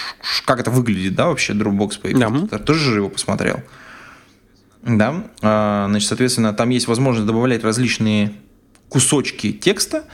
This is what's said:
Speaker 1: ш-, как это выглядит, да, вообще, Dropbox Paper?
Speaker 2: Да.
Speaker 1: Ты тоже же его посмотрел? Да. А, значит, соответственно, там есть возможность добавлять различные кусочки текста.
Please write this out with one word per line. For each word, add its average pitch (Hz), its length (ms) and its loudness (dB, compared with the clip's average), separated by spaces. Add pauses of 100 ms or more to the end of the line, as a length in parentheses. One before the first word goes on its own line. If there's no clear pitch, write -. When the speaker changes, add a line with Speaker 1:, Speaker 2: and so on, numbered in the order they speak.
(220)
Speaker 1:
ш-, - 240 -4
как 131 140 2
это - 100 -2
выглядит, 101 440 0
да, 123 120 2
вообще, - 260 -2
Dropbox 104 500 0
Paper? 113 160 0 (300)
Speaker 2:
Да. 107 100 -4
Speaker 1:
Ты 107 60 -10
тоже 156 160 2 (100)
же 110 60 2
его 101 140 0
посмотрел? - 500 -4 (1200)
Да. 123 420 2 (180)
А, 107 460 2
значит, 104 200 0
соответственно, 117 460 0
там 117 160 0
есть 120 180 0
возможность 117 380 2
добавлять 113 380 0
различные 110 680 2 (560)
кусочки 127 640 0
текста. 214 600 -2